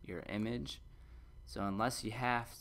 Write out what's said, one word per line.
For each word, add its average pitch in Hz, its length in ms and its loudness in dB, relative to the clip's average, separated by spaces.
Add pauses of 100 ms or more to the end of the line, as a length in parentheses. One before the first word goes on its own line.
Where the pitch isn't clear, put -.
your 87 260 -4
image. 113 520 0 (640)
So - 160 -2
unless 101 420 4
you 110 80 0
have 120 380 4 (120)